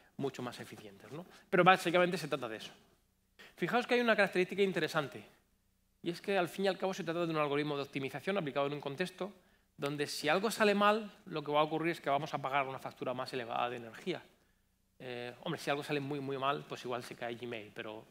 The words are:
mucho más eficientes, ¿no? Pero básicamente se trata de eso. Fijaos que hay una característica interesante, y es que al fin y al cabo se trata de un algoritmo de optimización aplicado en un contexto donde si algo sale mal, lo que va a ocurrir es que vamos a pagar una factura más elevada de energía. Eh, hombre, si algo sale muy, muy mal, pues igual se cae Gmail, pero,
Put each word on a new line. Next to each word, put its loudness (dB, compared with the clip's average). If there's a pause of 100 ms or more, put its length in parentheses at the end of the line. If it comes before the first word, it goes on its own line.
(160)
mucho -4
más -8
eficientes, -16
¿no? -12 (240)
Pero 8
básicamente 6
se -6
trata -4
de -8
eso. -14 (840)
Fijaos 0
que 0
hay 6
una 6
característica 4
interesante, 0 (800)
y -6
es -4
que 0
al 4
fin -2
y 4
al 2
cabo -2
se -6
trata 0
de 0
un 0
algoritmo 2
de -2
optimización -4
aplicado 0
en -2
un -6
contexto -6 (460)
donde -2
si -2
algo 4
sale 4
mal, 2 (140)
lo -6
que -4
va 4
a 6
ocurrir 0
es -6
que -2
vamos 2
a -4
pagar 0
una -8
factura -6
más -6
elevada -2
de -6
energía. -8 (760)
Eh, -10 (100)
hombre, -2
si -4
algo 0
sale -2
muy, -4
muy -4
mal, 0
pues -10
igual -4
se -12
cae -6
Gmail, -8
pero, -10